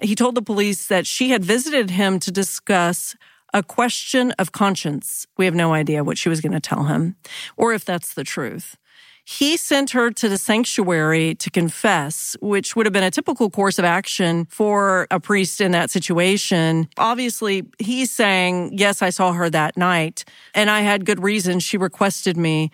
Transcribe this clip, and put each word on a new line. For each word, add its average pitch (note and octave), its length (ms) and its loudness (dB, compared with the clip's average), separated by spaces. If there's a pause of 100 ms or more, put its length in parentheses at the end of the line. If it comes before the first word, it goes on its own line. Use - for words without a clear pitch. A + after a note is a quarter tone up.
He G#3+ 140 0
told B3 180 2
the A#3+ 80 -2
police G#3 460 -2
that F#3 180 2
she - 240 0
had A3 160 2
visited B3 460 0
him F#3+ 300 2
to G3 100 -6
discuss F3+ 840 0 (380)
a G3+ 80 2
question B3 800 -2
of F#3 120 -2
conscience. - 760 -4 (100)
We F#3 80 2
have F3+ 80 2
no E3 220 2
idea D3+ 280 0
what - 140 -2
she - 120 -2
was D#3+ 120 0
gonna D#3 180 -2
tell - 260 -2
him E3 300 0 (420)
or A3+ 160 2
if G#3+ 120 -4
that's F3 300 -6
the C#3 80 -6
truth. - 520 -10 (480)
He D4+ 320 -2
sent C#4 360 0
her A#3+ 180 2
to A3+ 180 -2
the G3 120 0
sanctuary D#3+ 960 0
to - 160 -8
confess, E3+ 880 -2
which G3+ 340 -2
would A3 120 2
have G3 60 0
been G3 100 2
a F#3 80 2
typical B3 400 -2
course G3 260 0
of F3+ 80 2
action E3+ 640 0
for G3+ 640 2
a F#3 80 2
priest G3 420 0
in F#3+ 120 2
that E3+ 180 0
situation. E3+ 1040 2
Obviously, A3 720 -2 (100)
he's B3 320 -2
saying, F3+ 640 0
"Yes, G3+ 300 0
I F3+ 80 2
saw F3+ 220 2
her F3 180 0
that D#3 260 0
night, F3 480 0 (300)
and G#3 160 2
I G#3+ 100 2
had G#3 240 0
good G3 160 0
reason. F#3 380 0
She F#3+ 180 -2
requested F#3 580 0
me." D#3 380 0